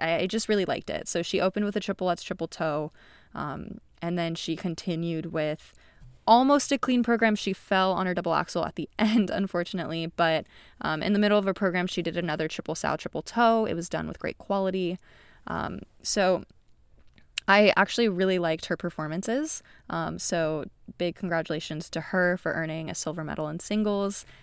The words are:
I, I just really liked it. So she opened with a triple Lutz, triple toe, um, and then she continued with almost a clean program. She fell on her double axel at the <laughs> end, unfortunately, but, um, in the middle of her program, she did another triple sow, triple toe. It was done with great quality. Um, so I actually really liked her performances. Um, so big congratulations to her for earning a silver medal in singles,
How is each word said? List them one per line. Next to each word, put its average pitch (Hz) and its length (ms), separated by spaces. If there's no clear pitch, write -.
I, 165 160
I 175 100
just 220 220
really 208 160
liked - 260
it. - 180
So 170 140
she 175 180
opened 190 260
with 202 100
a 208 40
triple 190 280
Lutz, 175 140
triple 170 260
toe, 156 420
um, 147 460
and 175 160
then 165 160
she 160 220
continued 165 760
with 156 400
almost 262 460
a 277 40
clean 247 260
program. 226 320
She 196 200
fell 190 380
on 175 120
her 180 80
double 175 220
axel 165 320
at - 80
the - 200
<laughs> - 40
end, 214 320
unfortunately, 170 840
but, 160 300
um, 156 200
in 208 120
the 202 40
middle 208 200
of 196 80
her 190 80
program, 185 320
she 180 160
did 165 160
another 160 300
triple - 260
sow, 147 220
triple - 260
toe. 226 420
It 208 80
was 170 160
done - 180
with 160 120
great - 180
quality. 190 600
Um, - 340
so 190 420
I 202 280
actually 214 340
really 185 280
liked 165 280
her 170 100
performances. 180 840
Um, 165 300
so 156 480
big 175 180
congratulations 165 760
to 160 120
her 180 340
for 165 160
earning 160 380
a 180 40
silver 160 300
medal 151 240
in 156 100
singles, 202 680